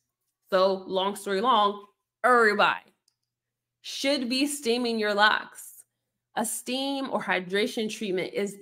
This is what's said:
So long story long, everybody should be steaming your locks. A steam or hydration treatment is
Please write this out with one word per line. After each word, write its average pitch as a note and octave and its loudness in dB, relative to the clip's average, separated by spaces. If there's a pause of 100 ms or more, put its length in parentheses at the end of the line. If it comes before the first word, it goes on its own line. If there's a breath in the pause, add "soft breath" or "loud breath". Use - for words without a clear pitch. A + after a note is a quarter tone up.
(500)
So F#3+ 4
long F#3+ -2
story G3 -4
long, G#3 2 (380)
everybody G#3 4 (920)
should C4+ -2
be C4 0
steaming A#3 -2
your G#3 0
locks. - 0 (680)
A A3 -2
steam C4+ -6
or G#3+ -2
hydration G3+ -2
treatment F#3+ -4
is G3+ -4